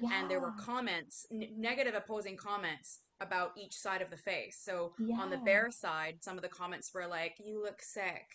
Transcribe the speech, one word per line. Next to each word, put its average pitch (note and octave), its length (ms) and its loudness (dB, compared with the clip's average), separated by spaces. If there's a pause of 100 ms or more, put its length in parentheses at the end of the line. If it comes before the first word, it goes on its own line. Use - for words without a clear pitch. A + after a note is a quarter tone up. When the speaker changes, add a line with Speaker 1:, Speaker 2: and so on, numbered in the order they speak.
(100)
Speaker 1:
And F#3+ 200 4
there F#3 100 4
were F3 100 2
Speaker 2:
Yeah. G#3 80 -6
Speaker 1:
comments, A#3 720 -2
n-, A3 260 -6
negative A#3+ 380 4
opposing G3+ 420 -2
comments F#3+ 640 -2 (180)
about F3+ 360 2
each G3+ 180 -10
side F#3+ 280 0
of F#3 80 -4
the E3 60 -10
face. D3+ 460 -2
So F3 320 0 (220)
on F#3+ 140 0
the A3 80 0
Speaker 2:
Yeah. A#3+ 80 -4
Speaker 1:
bare G#3+ 240 8
side, D#3+ 520 -2
some F#3 140 -6
of F3+ 60 -8
the F3+ 80 -2
comments F3+ 420 -6
were F3+ 140 -2
like, E3+ 320 -2
"You G#3+ 240 -4
look G#3 200 -4
sick. F#3 520 -4